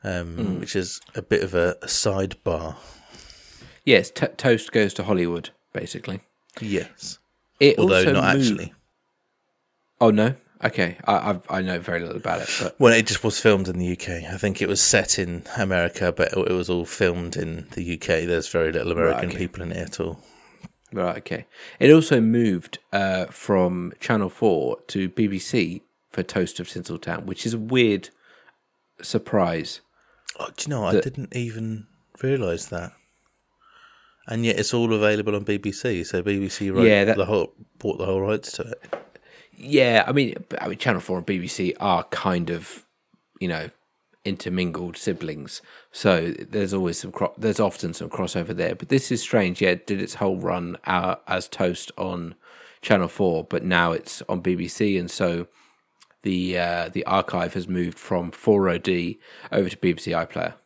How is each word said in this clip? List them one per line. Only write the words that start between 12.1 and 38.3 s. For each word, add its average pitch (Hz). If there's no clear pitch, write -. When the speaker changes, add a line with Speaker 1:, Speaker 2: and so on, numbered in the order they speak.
Speaker 2:
about 87
it. -
But -
Speaker 1:
Well, 117
it 113
just -
was 107
filmed 95
in 90
the 90
U 90
K. 85
I 95
think 98
it 101
was 95
set -
in 87
America, 90
but -
it, 98
it 90
was 90
all 87
filmed 87
in 80
the -
U 85
K. 82
There's 85
very 80
little 85
Speaker 2:
Right, 82
Speaker 1:
American 80
Speaker 2:
okay. -
Speaker 1:
people 92
in 85
it 87
at 85
all. 82
Speaker 2:
Right, 90
okay. -
It 131
also 156
moved, 113
uh, 95
from 90
Channel 104
four 76
to 95
B 110
B 98
C 92
for 92
Toast 90
of 87
Tinseltown, 85
which 92
is 113
a 113
weird 110
surprise. -
Speaker 1:
Oh, -
do -
you 151
know, 123
I 92
Speaker 2:
That 104
Speaker 1:
didn't 127
even 113
realise 120
that. 87
And 117
yet 113
it's 104
all 117
available 107
on 101
B 104
B 101
C, 92
so 90
B 101
B 95
C 98
wrote 113
Speaker 2:
Yeah, 104
that 107
Speaker 1:
the 95
whole, 98
bought 101
the 92
whole 95
rights 107